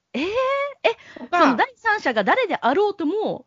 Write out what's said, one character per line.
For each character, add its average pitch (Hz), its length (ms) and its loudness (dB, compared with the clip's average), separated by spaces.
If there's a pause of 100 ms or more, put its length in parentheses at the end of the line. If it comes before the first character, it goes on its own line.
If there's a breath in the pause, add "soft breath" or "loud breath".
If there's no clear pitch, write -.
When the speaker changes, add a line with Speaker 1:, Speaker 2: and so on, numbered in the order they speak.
(140)
Speaker 1:
え 240 60 -4
ー、 285 40 -2
え、 523 960 -4
Speaker 2:
と 247 80 -14
か 349 120 0
Speaker 1:
そ 320 80 6
の 262 80 2
第 523 200 0
三 427 260 -2
者 269 120 -2
が 214 100 0
誰 403 240 2
で 285 120 -2
あ 247 140 0
ろ 415 160 2
う 392 80 -8
と 330 80 -4
も 311 420 -2